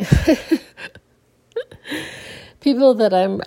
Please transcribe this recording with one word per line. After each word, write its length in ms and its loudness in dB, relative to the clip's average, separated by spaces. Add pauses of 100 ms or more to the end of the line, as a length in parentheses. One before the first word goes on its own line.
<laughs> 0 - (2500)
People 360 4
that 180 2
I'm, 340 0